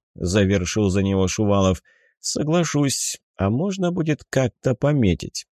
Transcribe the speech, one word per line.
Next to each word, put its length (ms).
завершил 760
за 140
него 240
Шувалов. 560
"Соглашусь, 1040
а 140
можно 400
будет 380
как-то 440
пометить?" 800